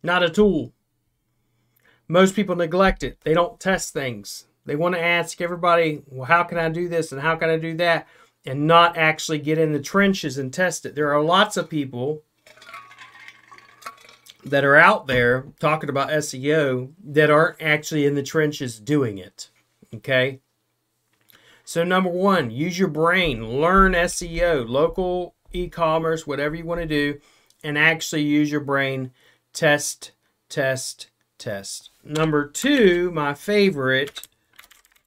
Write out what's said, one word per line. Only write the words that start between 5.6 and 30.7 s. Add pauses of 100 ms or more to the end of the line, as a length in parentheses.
"Well,
how
can
I
do
this
and
how
can
I
do
that?" (400)
and
not
actually
get
in
the
trenches
and
test
it.
There
are
lots
of
people (2250)
that
are
out
there (140)
talking
about
S
E
O (100)
that
aren't
actually
in
the
trenches
doing
it, (420)
okay? (1200)
So
number
one,
use
your
brain,
learn
S
E
O,
local (160)
e-commerce,
whatever
you
wanna
do, (460)
and
actually
use
your
brain, (440)
test, (380)
test, (280)